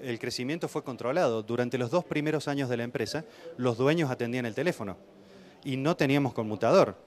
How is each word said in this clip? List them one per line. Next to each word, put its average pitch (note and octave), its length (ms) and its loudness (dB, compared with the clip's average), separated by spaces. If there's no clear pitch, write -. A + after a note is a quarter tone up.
El A#2+ 180 -4
crecimiento C3+ 500 -4
fue - 160 -6
controlado. B2 580 0
Durante A#2+ 360 0
los A#2+ 120 -2
dos F3 140 2
primeros D3+ 440 -2
años C#3 200 -2
de B2 80 0
la A#2 80 -2
empresa, B2 400 -4
los B2 200 2
dueños C#3 340 4
atendían A#2+ 360 -2
el G#2+ 80 -6
teléfono B2 420 -2
y C3+ 120 -4
no D3+ 200 2
teníamos C#3 380 2
conmutador. A2+ 600 4